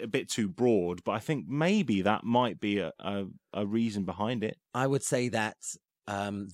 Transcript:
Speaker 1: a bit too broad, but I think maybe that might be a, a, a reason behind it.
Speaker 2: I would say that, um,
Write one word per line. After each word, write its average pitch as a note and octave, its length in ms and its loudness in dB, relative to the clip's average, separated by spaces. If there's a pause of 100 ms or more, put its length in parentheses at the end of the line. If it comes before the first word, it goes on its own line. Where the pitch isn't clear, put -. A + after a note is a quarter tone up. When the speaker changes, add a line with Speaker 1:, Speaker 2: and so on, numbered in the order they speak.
Speaker 1:
a A#2 60 -8
bit G#2+ 200 -2
too A2 200 0
broad, F2+ 560 2
but A2+ 80 -2
I G#2 80 0
think B2+ 280 -2
maybe D3 540 2
that G2+ 220 2
might A#2 360 2
be G2+ 200 2
a, E2 200 -2
a, G2 260 -4 (280)
a G#2 140 -2
reason G#2 380 0
behind G#2 380 -2
it. A2+ 140 -4 (160)
Speaker 2:
I C3 140 0
would C#3 160 0
say B2 260 0
that, A2 280 -2 (500)
um, G2+ 460 -4